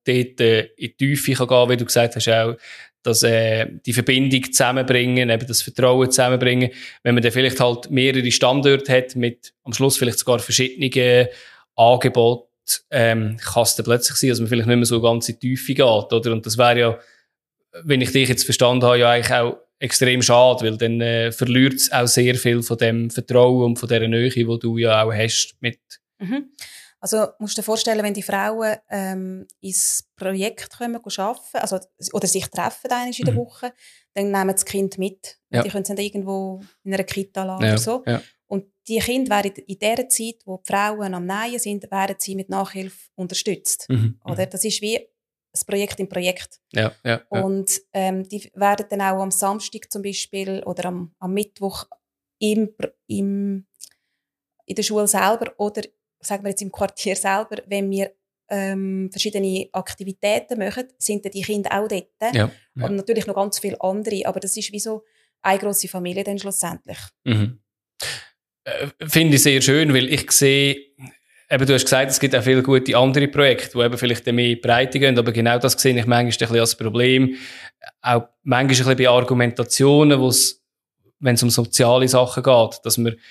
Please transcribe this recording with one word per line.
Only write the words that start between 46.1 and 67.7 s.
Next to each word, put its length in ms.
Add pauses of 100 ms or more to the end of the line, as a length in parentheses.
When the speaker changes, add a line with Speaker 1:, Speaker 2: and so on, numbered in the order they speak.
Speaker 1:
Ja, 200 (100)
ja, 180 (120)
ja. 100
Speaker 2:
Und, 380 (140)
ähm, 340
die 260
werden 360
dann 100
auch 200
am 120
Samstag 580
zum 120
Beispiel 640
oder 200
am, 340
am 160
Mittwoch 500 (540)
im 380
Pr-, 160 (160)
im, 580 (1000)
in 100
der 80
Schule 240
selber 500
oder, 240 (420)
sagen 200
wir 60
jetzt, 120
im 80
Quartier 460
selber, 400 (100)
wenn 240
wir, 220 (360)
ähm, 640
verschiedene 640
Aktivitäten 840
machen, 260 (140)
sind 260
dann 80
die 100
Kinder 300
auch 160
dort. 180 (280)
Speaker 1:
Ja, 160 (260)
ja. 100
Speaker 2:
Und 100
natürlich 300
noch 80
ganz 240
viele 220
andere, 460
aber 120
das 180
ist 160
wie 60
so 240 (380)
eine 180
grosse 300
Familie 340
dann 160
schlussendlich. 600 (260)
Speaker 1:
Mhm. 340 (1080)